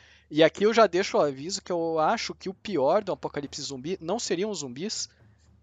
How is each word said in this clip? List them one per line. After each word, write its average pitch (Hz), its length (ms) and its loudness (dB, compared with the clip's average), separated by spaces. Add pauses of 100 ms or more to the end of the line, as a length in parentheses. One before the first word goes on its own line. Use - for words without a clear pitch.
(300)
E 151 120 6
aqui 160 220 4
eu 220 100 4
já 226 120 8
deixo 214 300 0
o 208 40 4
aviso 147 420 -2
que - 80 -10
eu 165 280 -2
acho 175 360 0
que - 140 -12
o 190 60 -6
pior 170 500 0
do 180 80 -4
apocalipse 143 500 -8
zumbi 139 380 -8
não 175 180 -4
seriam 190 320 -2
os 190 80 -8
zumbis, 143 500 -8 (540)